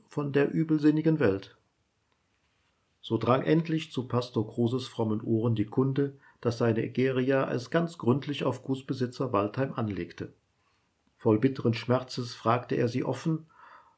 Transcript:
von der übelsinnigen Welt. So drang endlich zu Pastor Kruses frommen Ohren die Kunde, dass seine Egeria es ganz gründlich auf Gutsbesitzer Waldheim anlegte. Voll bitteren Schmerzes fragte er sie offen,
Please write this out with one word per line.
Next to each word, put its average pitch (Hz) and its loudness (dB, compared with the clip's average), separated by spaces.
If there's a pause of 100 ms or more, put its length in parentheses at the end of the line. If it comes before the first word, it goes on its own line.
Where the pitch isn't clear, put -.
von 143 -4
der 139 2
übelsinnigen 156 2
Welt. 98 0 (1500)
So 113 -2
drang 135 2
endlich 160 0
zu 123 -6
Pastor 120 -2
Kruses 120 0
frommen 110 -2
Ohren 113 0
die 107 0
Kunde, 135 0 (240)
dass 113 0
seine 113 2
Egeria 127 0
es 127 -4
ganz 165 -2
gründlich 139 0
auf 123 -2
Gutsbesitzer 131 -4
Waldheim 120 0
anlegte. 98 -6 (840)
Voll 110 4
bitteren 123 2
Schmerzes 123 -2
fragte 120 0
er 127 2
sie 120 -2
offen, 156 -4 (520)